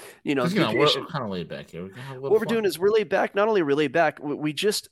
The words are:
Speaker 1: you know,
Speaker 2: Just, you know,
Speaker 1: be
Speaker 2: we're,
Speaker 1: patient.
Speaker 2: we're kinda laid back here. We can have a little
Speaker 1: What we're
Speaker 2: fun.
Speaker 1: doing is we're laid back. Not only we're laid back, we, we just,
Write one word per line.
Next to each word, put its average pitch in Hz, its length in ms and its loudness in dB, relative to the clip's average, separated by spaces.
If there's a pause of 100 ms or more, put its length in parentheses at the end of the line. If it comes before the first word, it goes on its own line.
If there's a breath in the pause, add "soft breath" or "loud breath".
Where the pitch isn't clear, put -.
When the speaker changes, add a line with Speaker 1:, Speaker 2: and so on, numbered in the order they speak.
(240 loud breath)
Speaker 1:
you 147 100 0
know, 135 100 2
Speaker 2:
Just, 175 120 0
you 185 60 2
know, 117 100 2
Speaker 1:
be 113 60 0
Speaker 2:
we're, 143 80 4
Speaker 1:
patient. 139 200 0
Speaker 2:
we're - 60 -16
kinda 127 160 -6
laid 87 220 -6
back 71 220 -12
here. 85 120 -10
We 95 60 -12
can 107 100 -20
have 135 120 -14
a - 40 -14
little 135 160 -6
Speaker 1:
What 214 80 6
we're 220 60 -4
Speaker 2:
fun. 214 80 -2
Speaker 1:
doing 220 120 0
is 160 140 -2
we're 202 120 4
laid 214 180 2
back. 190 260 -2
Not 208 140 2
only 196 140 4
we're 139 120 2
laid 147 160 2
back, 160 320 2
we, 143 100 -4
we 151 200 -2
just, 196 380 -2